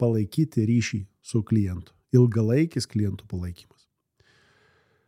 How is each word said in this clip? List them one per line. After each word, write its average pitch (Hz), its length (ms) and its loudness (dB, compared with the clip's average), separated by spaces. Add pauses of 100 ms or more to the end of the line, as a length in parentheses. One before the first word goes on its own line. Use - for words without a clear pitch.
palaikyti 117 640 0
ryšį 110 400 0 (160)
su - 240 -4
klientu, 92 480 -2 (240)
ilgalaikis 120 720 2
klientų 101 400 -4
palaikymas. - 560 -12 (1200)